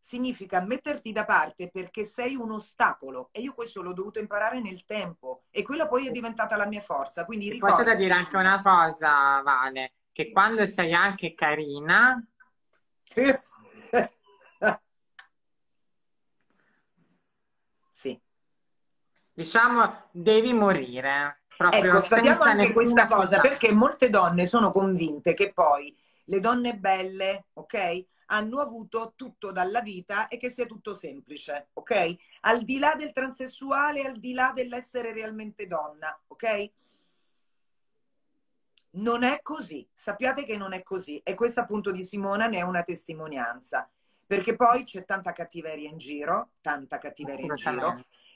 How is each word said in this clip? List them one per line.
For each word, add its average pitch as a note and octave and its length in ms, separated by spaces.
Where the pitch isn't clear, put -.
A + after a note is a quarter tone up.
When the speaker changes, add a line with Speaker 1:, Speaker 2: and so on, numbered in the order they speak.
Speaker 1:
significa A#3+ 600
metterti G3+ 500
da G#3+ 120
parte F3 460
perché F#3 340
sei B3 300
un A3+ 180
ostacolo, E3 800
e A3 80
io C4+ 120
questo A3+ 300
l'ho F3+ 100
dovuto G3+ 260
imparare G#3+ 420
nel F#3 260
tempo, F3 640
e G3+ 120
quella D4+ 260
poi C4 180
è B3+ 40
diventata A3+ 460
la G#3 100
mia G#3 140
forza, E3+ 460
quindi G#3 240
Speaker 2:
E - 60
posso G3 260
Speaker 1:
ricorda A3+ 100
Speaker 2:
da - 60
dire F#3 160
anche F3+ 220
una F#3+ 260
cosa, D#3 800
Vale, C3 520
che - 180
quando G#3+ 340
sei F3 300
anche F#3 400
carina D#3 880
Speaker 1:
<laughs> - 1040
Sì. - 300
Speaker 2:
diciamo, A3+ 800
devi A3 420
morire, C#3+ 880
proprio F#3 360
Speaker 1:
Ecco, F#3+ 80
sappiamo A#3 420
Speaker 2:
senza C4 80
Speaker 1:
anche G3+ 180
Speaker 2:
nessuna - 40
Speaker 1:
questa A#3+ 340
cosa, G3 320
Speaker 2:
pietà. C4 100
Speaker 1:
perché A#3 240
molte A#3+ 380
donne F3+ 360
sono G#3 240
convinte E3+ 640
che G3 180
poi D3 440
le F#3+ 160
donne A#3+ 360
belle, F#3+ 800
ok, F3+ 520
hanno A3 300
avuto A3+ 560
tutto G#3 360
dalla F#3 280
vita G#3 480
e A#3+ 80
che B3 140
sia A#3+ 160
tutto G#3+ 280
semplice, C#3+ 800
ok? F3+ 420
Al A#3 200
di C4 160
là D4 160
del D4+ 180
transessuale, C4+ 920
al B3+ 140
di B3 160
là B3+ 200
dell'essere B3 580
realmente G#3+ 540
donna, D3+ 500
ok? G#3+ 440
Non A#3 320
è C4+ 200
così, F3+ 500
sappiate B3 520
che A3 120
non F#3+ 160
è F#3 100
così, F3+ 380
e G3 140
questa A#3+ 280
appunto G#3 280
di F#3 140
Simona G3+ 420
ne G#3 120
è F3 40
una F3+ 200
testimonianza, C#3+ 1080
perché G3+ 300
poi B3 280
c'è F#3 200
tanta F3+ 280
cattiveria D#3 560
in D#3+ 100
giro, D3 520
tanta C#3 380
cattiveria C#3 480
in D3 80
giro, C#3+ 200
Speaker 2:
Assolutamente. B2 340